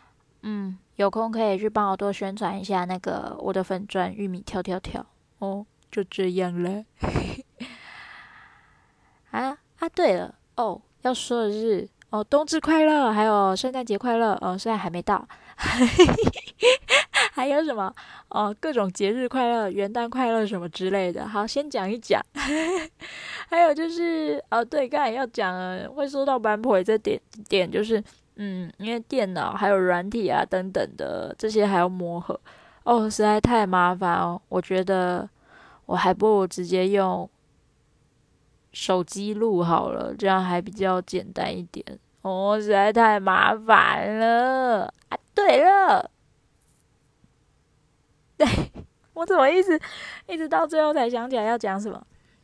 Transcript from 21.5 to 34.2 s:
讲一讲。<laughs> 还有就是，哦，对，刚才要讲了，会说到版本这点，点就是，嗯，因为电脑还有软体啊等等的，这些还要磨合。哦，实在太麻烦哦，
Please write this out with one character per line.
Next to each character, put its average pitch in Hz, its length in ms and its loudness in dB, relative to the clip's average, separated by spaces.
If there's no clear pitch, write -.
讲 196 220 -4
一 240 80 -4
讲。 - 280 0
<laughs> - 80 -20
还 339 120 2
有 330 140 6
就 320 140 -4
是， 330 600 -2
哦， 277 140 2
对， 262 240 -2
刚 294 120 -2
才 269 100 0
要 254 160 -4
讲 208 260 -2
了， 185 380 -8
会 277 180 -4
说 277 160 -2
到 277 140 2
版 214 220 0
本 214 240 2
这 220 140 2
点， 214 220 -2
点 180 220 2
就 180 140 0
是， 220 180 0
嗯， 185 420 -8
因 214 140 -6
为 240 80 -6
电 226 340 -2
脑 147 180 -4
还 202 160 0
有 202 100 4
软 180 320 0
体 220 180 -2
啊 131 160 2
等 185 280 -4
等 92 240 -4
的， 85 420 -8
这 220 100 -4
些 214 180 2
还 196 120 2
要 175 100 4
磨 175 320 -6
合。 - 180 -8
哦， 226 260 2
实 214 140 -2
在 214 180 4
太 226 260 2
麻 180 280 2
烦 180 220 -2
哦， 175 320 -4